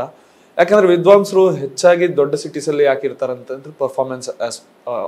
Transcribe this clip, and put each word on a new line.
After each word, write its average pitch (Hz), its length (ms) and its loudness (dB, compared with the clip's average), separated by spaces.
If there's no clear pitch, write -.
ಯಾಕಂದ್ರೆ 190 300 4
ವಿದ್ವಾಂಸರು 190 640 4
ಹೆಚ್ಚಾಗಿ 165 640 0
ದೊಡ್ಡ 143 200 0
ಸಿಟೀಸಲ್ಲಿ 147 480 -4
ಯಾಕೆ 139 240 0
ಇರ್ತಾರಂತಂದ್ರೆ 131 640 -10
performance 131 580 -6
ಆಸ್-, - 600 -12
ಆ, - 20 -8